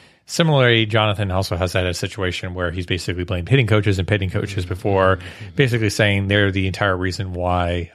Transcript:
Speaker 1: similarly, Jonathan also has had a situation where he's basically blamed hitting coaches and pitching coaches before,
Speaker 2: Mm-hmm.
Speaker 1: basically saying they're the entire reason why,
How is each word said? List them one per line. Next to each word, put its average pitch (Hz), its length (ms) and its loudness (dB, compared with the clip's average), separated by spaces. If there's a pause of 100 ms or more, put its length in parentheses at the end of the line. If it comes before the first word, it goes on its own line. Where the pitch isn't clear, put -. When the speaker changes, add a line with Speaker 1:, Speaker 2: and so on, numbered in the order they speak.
(260)
Speaker 1:
similarly, 127 600 4
Jonathan 107 460 0
also 92 260 -2
has 90 160 0
had 90 120 0
a 87 80 -2
situation 92 600 -6
where 90 180 -4
he's 90 140 -6
basically 87 400 -4
blamed 87 240 -4
hitting 131 180 4
coaches 104 320 2
and 87 80 -4
pitching 98 220 0
coaches 95 360 -6
before, 95 520 2
Speaker 2:
Mm-hmm. 92 400 -16
Speaker 1:
basically 117 320 2
saying 98 400 2
they're 101 220 4
the 95 160 -2
entire 92 280 0
reason 92 380 -4
why, 87 600 -2